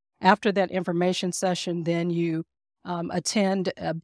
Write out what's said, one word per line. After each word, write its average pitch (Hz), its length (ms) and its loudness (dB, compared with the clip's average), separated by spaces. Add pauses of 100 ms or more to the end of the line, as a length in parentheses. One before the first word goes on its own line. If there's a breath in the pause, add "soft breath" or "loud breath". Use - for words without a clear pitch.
(220)
After 202 320 4
that 185 180 2
information 180 600 0
session, 175 500 -2
then 170 260 0
you, 165 360 0 (400)
um, 175 260 -6
attend 190 640 0
a, 165 280 -4